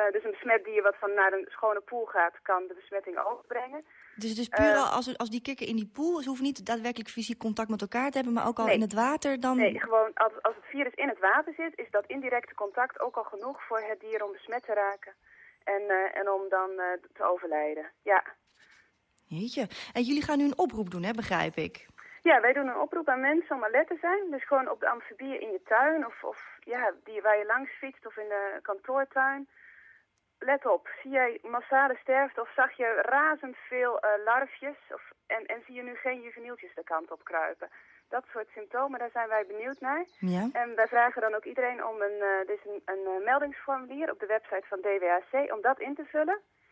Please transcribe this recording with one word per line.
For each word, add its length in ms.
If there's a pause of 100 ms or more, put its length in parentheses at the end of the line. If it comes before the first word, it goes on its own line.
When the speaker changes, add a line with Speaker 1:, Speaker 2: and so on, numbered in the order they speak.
(120)
Speaker 1:
dus 120
een 80
besmet 340
dier 180
wat 160
van 140
naar 200
een 160
schone 320
poel 240
gaat, 360
kan 260
de 60
besmetting 520
overbrengen. 600 (300)
Speaker 2:
Dus 140
het 80
is 100
puur 260
Speaker 1:
Eh, 100
Speaker 2:
al 60
als, 280
als 120
die 120
kikker 260
in 80
die 180
poel, 280
ze 60
hoeven 180
niet 200
daadwerkelijk 440
fysiek 300
contact 300
met 120
elkaar 280
te 80
hebben, 180
maar 120
ook 120
al 60
Speaker 1:
Nee. 100
Speaker 2:
in 60
het 120
water, 460
dan 180
Speaker 1:
Nee, 220
gewoon 340
als, 280
als 140
het 100
virus 280
in 140
het 120
water 340
zit, 240
is 140
dat 160
indirecte 480
contact 440
ook 160
al 80
genoeg 440
voor 120
het 200
dier 260
om 60
besmet 320
te 100
raken. 400 (500)
En, 240
eh, 320
en 120
om 180
dan, 200 (100)
eh, 60 (280)
te 100
overlijden. 680 (120)
Ja. 200 (1040)
Speaker 2:
Jeetje. 420 (260)
En 80
jullie 220
gaan 140
nu 80
een 120
oproep 340
doen, 120
hè, 100
begrijp 420
ik? 320 (340)
Speaker 1:
Ja, 200
wij 120
doen 140
een 120
oproep 300
aan 120
mensen 340
om 80
alert 240
te 140
zijn. 300
Dus 160
gewoon 220
op 100
de 100
amfibieën 520
in 100
je 140
tuin 400
of, 180
of, 140 (220)
ja, 340 (100)
die 180
waar 160
je 80
langs 260
fietst 340
of 120
in 100
de 340
kantoortuin. 840 (920)
Let 260
op, 220 (140)
zie 100
jij 300
massale 600
sterfte 400
of 140
zag 220
je 240
razend 540 (140)
veel, 300
eh, 100 (160)
larfjes? 520 (160)
Of, 180 (160)
en, 180
en 200
zie 100
je 80
nu 120
geen 260
juvenieltjes 540
de 80
kant 280
op 120
kruipen? 460 (400)
Dat 240
soort 220
symptomen, 440
daar 140
zijn 160
wij 180
benieuwd 320
naar. 260 (140)
Speaker 2:
Ja. 320
Speaker 1:
En 240
wij 120
vragen 340
dan 140
ook 100
iedereen 400
om 160
een, 200
eh, 260
dus 180
een, 200
een, 200
eh, 200
meldingsformulier 840
op 80
de 60
website 440
van 100
D 40
W 200
H 160 (120)
C, 220
om 80
dat 180
in 160
te 100
vullen. 340 (320)